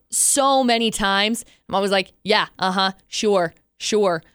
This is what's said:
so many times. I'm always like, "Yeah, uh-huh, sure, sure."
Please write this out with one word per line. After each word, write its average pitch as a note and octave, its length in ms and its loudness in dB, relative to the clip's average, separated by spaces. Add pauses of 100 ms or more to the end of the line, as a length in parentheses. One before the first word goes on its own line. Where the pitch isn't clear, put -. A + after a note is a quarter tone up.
so C4+ 540 2
many A#3 300 0
times. G3+ 520 -2 (240)
I'm - 60 -4
always G3 160 0
like, F#3+ 220 0 (100)
"Yeah, G3 240 0 (140)
uh-huh, F#3+ 320 -2 (160)
sure, F#3+ 460 0 (240)
sure." G3 440 0 (120)